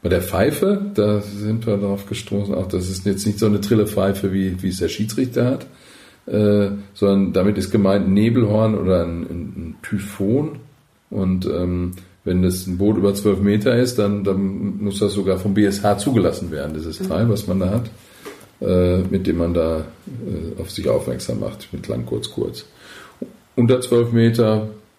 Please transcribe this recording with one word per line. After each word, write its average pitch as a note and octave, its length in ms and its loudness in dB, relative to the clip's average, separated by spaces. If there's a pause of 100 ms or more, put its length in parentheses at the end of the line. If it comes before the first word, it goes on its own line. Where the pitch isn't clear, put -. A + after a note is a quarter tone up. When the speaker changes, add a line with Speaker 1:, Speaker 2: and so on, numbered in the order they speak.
Speaker 1:
Bei G2+ 60 -2
der F#2 140 2
Pfeife, D3+ 580 0 (140)
da G#2 260 2
sind G#2 460 -4
wir G#2 100 0
darauf G2 300 -4
gestoßen, G2+ 480 -4
auch F#2 140 -4
das F#2 200 -2
ist F#2+ 160 -8
jetzt G2 220 -2
nicht G2+ 140 -2
so A2+ 60 2
eine G#2 140 2
Trille-Pfeife, G2 720 0
wie, F#2+ 300 -2
wie F#2+ 60 -2
es F2+ 100 -4
der E2+ 100 -2
Schiedsrichter A#2+ 560 -2
hat, B2+ 220 -2 (680)
äh, G#2 380 4 (240)
sondern G2 400 4
damit G2 240 2
ist F#2 120 -2
gemeint G2 360 4
ein F#2+ 80 4
Nebelhorn A2 640 4
oder F2+ 260 2
ein, E2+ 180 -4
ein, E2+ 200 -8 (140)
ein E2 260 -10
Typhon. A2+ 800 -2 (500)
Und, F#2 360 0
ähm, F2+ 500 -2 (260)
wenn F2+ 200 2
das F2+ 240 0
ein F2+ 100 -4
Boot G2+ 220 2
über G2 160 2
zwölf G2 260 2
Meter G#2 360 2
ist, B2 220 0
dann, G2+ 260 0
dann G2 600 -2
muss G2 140 -4
das G2+ 160 0
sogar F#2+ 240 0
vom G2 160 0
B G#2 100 4
S G2 180 0
H G2+ 140 2
zugelassen F2+ 540 0
werden, D2+ 240 -6
dieses D#2 260 -8
Speaker 2:
Mhm. F#2+ 80 -6
Speaker 1:
Teil, G2 220 2
was - 160 0
man F#2+ 140 0
da F#2 100 0
hat, A#2 200 -2 (680)
äh, F2+ 380 4
mit F2+ 280 0
dem F2 120 0
man E2+ 160 0
da, D#2+ 320 0 (200)
äh, E2+ 540 -10
auf F2 100 -8
sich - 200 -6
aufmerksam A#1+ 500 -2
macht, - 320 -10
mit - 160 -12
lang, A#2+ 160 -4
kurz, - 260 -6
kurz. - 360 -6 (920)
Unter B2 240 4
zwölf A#2+ 320 2
Meter A2+ 560 4 (300)